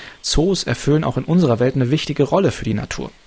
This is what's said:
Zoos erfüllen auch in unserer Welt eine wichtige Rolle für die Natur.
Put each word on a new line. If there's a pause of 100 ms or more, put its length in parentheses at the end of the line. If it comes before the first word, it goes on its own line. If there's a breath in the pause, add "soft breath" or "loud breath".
(220 loud breath)
Zoos
erfüllen
auch
in
unserer
Welt
eine
wichtige
Rolle
für
die
Natur. (160)